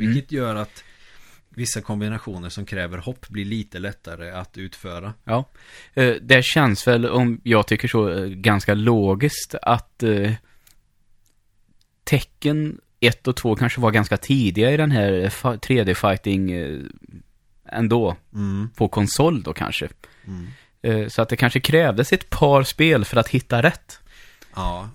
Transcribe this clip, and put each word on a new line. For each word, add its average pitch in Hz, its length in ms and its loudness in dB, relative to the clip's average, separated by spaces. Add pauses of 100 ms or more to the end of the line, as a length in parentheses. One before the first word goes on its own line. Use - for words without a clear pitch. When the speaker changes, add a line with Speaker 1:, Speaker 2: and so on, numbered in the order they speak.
Speaker 1:
Vilket 131 260 -2
gör 123 220 -4
att 104 300 -10 (640)
vissa 120 320 -8
kombinationer 104 680 -8
som 98 180 -12
kräver 90 320 -8
hopp 117 300 -12
blir 104 160 -8
lite 104 340 -8
lättare 87 520 -12
att 92 280 -14
utföra. 95 560 -12 (100)
Speaker 2:
Ja. 117 200 -2 (500)
Eh, 123 280 4
det 127 220 4
känns 131 420 2
väl, 120 200 4
om 120 380 0
jag 110 220 4
tycker 110 220 -2
så, 110 220 0
eh, 95 160 -4
ganska 98 480 0
logiskt 104 880 2
att, - 400 -2
eh, 107 300 2 (1700)
Tekken 151 760 -2 (200)
ett 117 280 2
och 127 80 0
två 110 200 0
kanske 117 240 -2
var 117 100 4
ganska 107 260 2
tidiga 113 560 2
i 147 40 2
den 151 140 2
här, 104 220 2
eh, 92 180 0
fa-, 117 280 -4
tre 120 260 0
D 92 100 2
fighting, 95 580 0
eh, 76 280 -6 (920)
ändå. 113 440 2 (180)
Speaker 1:
Mm. 101 420 -4
Speaker 2:
På 107 120 0
konsol 131 540 0
då 69 100 -8
kanske. - 360 -6 (380)
Speaker 1:
Mm. 90 200 -12 (360)
Speaker 2:
Eh, 107 260 0
så - 140 -2
att 113 60 0
det 120 80 -2
kanske 123 240 2
krävdes 139 520 4
ett - 180 -2
par 143 320 6
spel 151 420 2
för - 120 -2
att 117 120 4
hitta 123 340 0
rätt. - 360 0 (560)
Speaker 1:
Ja, 90 400 -8